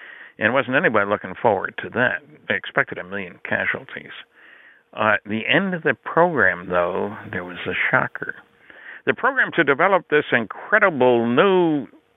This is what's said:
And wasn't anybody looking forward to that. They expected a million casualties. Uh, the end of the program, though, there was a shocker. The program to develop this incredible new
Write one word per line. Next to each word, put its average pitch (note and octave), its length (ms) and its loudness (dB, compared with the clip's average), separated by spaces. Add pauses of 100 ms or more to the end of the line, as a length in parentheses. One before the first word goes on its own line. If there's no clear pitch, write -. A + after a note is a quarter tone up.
(380)
And G#2+ 140 2
wasn't B2+ 240 2
anybody A#2 320 2
looking G2+ 320 -4
forward G2 420 0
to - 80 -8
that. G2+ 320 0 (260)
They G#2+ 60 0
expected - 440 -2
a F2+ 60 -10
million F#2 440 -12
casualties. - 640 -6 (800)
Uh, G#2+ 320 2
the G#2+ 220 -4
end F3+ 280 0
of E3 80 -6
the D3 120 0
program, G#2 720 0
though, F2+ 480 -2 (160)
there F2+ 120 -6
was F2+ 220 -12
a F#2 80 -4 (160)
shocker. - 460 -2 (680)
The C3 80 2
program A#3+ 420 0
to E3 80 4
develop D#3+ 460 2
this D3 200 2
incredible B2+ 960 2
new D#3+ 640 2 (280)